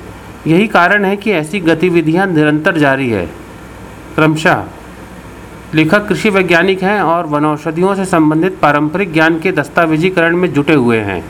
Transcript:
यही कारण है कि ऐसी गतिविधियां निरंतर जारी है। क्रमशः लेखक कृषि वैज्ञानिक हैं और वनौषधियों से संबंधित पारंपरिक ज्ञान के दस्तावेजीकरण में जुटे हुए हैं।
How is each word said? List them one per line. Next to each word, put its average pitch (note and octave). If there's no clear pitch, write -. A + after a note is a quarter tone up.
यही F3+
कारण G3
है G3+
कि G#3+
ऐसी E3
गतिविधियां E3
निरंतर D3+
जारी C3+
है। F#2+
क्रमशः D#3
लेखक D#3
कृषि F#3+
वैज्ञानिक F#3
हैं G3+
और E3
वनौषधियों D3+
से F#3+
संबंधित E3
पारंपरिक D3+
ज्ञान D#3+
के F#3
दस्तावेजीकरण E3
में F3+
जुटे C#3+
हुए A#2+
हैं। G2+